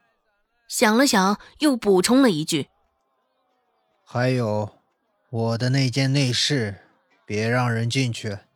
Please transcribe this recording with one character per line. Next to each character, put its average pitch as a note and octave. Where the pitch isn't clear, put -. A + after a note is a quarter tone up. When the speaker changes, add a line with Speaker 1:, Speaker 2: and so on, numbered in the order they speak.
Speaker 1:
想 A3
了 C#4
想， G3+
又 C#4+
补 G3
充 B3+
了 B3
一 D#3
句： D3+
Speaker 2:
“还 B2
有， G#2+
我 A2+
的 B2
那 C3+
间 C3+
内 C3+
室， A2
别 G#2+
让 A#2
人 A#2
进 B2+
去。” G#2